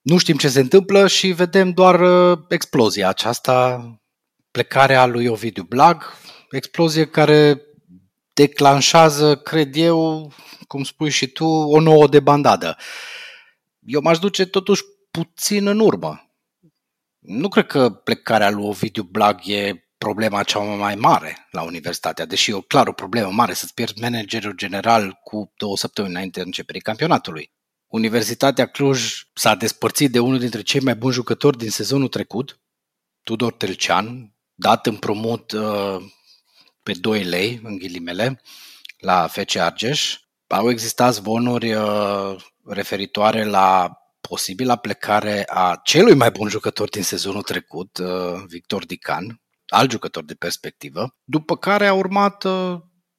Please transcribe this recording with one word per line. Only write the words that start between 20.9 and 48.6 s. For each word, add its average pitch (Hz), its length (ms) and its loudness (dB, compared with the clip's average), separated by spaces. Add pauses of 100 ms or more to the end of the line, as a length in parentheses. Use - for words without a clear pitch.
mare 98 560 -2
la 80 120 -8
Universitatea, 82 640 -8
deși 92 240 -2
e 98 160 -6
clar 135 220 2
o - 40 -8
problemă 98 380 -6
mare 101 220 0
să-ți - 220 -12
pierzi 110 260 -8
managerul 110 560 -8
general 101 680 -2
cu 107 320 -12
două 101 200 -6
săptămâni 95 380 -6
înainte 92 260 -10
începerii 90 400 -12
campionatului. 110 720 -4 (320)
Universitatea 117 800 -2
Cluj 127 680 -2
s-a 110 200 2
despărțit 113 580 -2
de 120 60 2
unul 127 200 2
dintre 117 240 -6
cei 139 180 -2
mai 131 140 0
buni 120 180 -4
jucători 123 460 0
din 113 120 -8
sezonul 123 380 -2
trecut, 110 520 -8 (600)
Tudor 113 300 -4
Tâlcean, 104 800 -4 (200)
dat 107 320 0
împrumut, 113 680 -6
uh, 104 440 -4 (840)
pe 107 180 -8
doi 107 220 -2
lei, 95 420 -4
în 104 140 -12
ghilimele, 90 640 -8 (560)
la 90 280 0
F - 180 -10
C - 120 -6
Argeș. 104 600 -4 (280)
Au 120 240 0
existat 117 440 0
zvonuri, 113 600 -4
uh, 101 600 -4 (280)
referitoare 104 800 -2
la 95 460 2 (380)
posibila 110 480 -4
plecare 104 720 -4
a 90 360 -2
celui 196 300 6
mai 120 160 4
bun 107 180 -6
jucător 104 400 -6
din 101 140 -6
sezonul 98 400 -6
trecut, - 560 -10
uh, 90 80 -8 (420)
Victor 87 380 -10